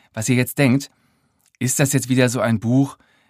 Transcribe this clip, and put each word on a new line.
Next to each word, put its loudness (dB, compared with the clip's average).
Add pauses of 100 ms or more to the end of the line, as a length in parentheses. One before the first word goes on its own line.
(140)
was -6
ihr 2
jetzt -2
denkt. 2 (680)
Ist -4
das 0
jetzt -2
wieder 2
so -4
ein 0
Buch, 0 (300)